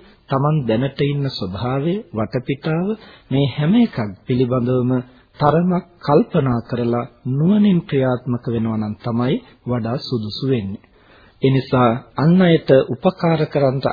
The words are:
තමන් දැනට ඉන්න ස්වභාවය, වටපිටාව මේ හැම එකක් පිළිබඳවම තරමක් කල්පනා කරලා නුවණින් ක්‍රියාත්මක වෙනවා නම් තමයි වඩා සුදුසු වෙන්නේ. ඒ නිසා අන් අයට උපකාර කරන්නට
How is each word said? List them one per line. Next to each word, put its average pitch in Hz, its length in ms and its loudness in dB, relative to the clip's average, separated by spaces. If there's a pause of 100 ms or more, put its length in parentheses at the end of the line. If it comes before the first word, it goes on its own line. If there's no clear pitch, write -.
(260)
තමන් 147 360 0
දැනට 131 400 -2
ඉන්න 143 260 -2
ස්වභාවය, 127 680 -4 (140)
වටපිටාව 139 800 -4 (400)
මේ 139 200 0
හැම 147 280 0
එකක් 233 220 2 (240)
පිළිබඳවම 127 680 0 (460)
තරමක් 175 480 0 (140)
කල්පනා 143 640 0
කරලා 120 480 -4 (180)
නුවණින් 180 540 2
ක්‍රියාත්මක 127 680 -2
වෙනවා 113 300 -2
නම් 107 200 -4
තමයි 123 380 -2 (260)
වඩා 120 360 -4
සුදුසු 110 500 -6
වෙන්නේ. 110 400 -4 (540)
ඒ 135 100 4
නිසා 127 380 2 (240)
අන් 151 260 2
අයට 170 300 4 (160)
උපකාර 165 600 -2
කරන්නට 139 480 0